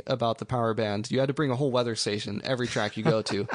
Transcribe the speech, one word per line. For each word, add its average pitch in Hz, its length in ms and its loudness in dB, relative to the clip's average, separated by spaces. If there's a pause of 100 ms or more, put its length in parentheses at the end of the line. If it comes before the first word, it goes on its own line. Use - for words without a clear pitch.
about 117 300 0
the 104 80 -10
power 117 280 0
band. 104 380 -2
You 123 80 2
had 135 80 2
to 139 60 0
bring 139 180 0
a 120 60 0
whole 139 140 2
weather 120 260 2
station 104 480 -2
every 123 220 0
track 107 280 -2
you - 80 -4
go 110 200 4
to 101 320 -2